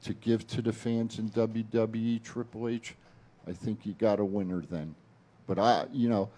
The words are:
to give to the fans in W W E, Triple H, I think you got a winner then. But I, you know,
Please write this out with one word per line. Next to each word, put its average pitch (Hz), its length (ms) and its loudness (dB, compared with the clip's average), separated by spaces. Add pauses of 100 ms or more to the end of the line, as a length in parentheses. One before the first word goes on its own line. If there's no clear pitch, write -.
to 104 100 -4
give 113 340 0
to - 140 -4
the 110 120 0
fans 113 460 -2
in 110 100 -2
W 113 340 0
W 113 420 0
E, 117 140 0
Triple 117 480 -8
H, 117 280 -6 (520)
I 90 60 -6
think 110 320 -6
you 104 80 -4
got 104 260 4
a 104 60 2
winner 95 440 -2
then. 80 240 -6 (540)
But 95 120 -2
I, 104 340 4
you 120 160 2
know, 101 280 2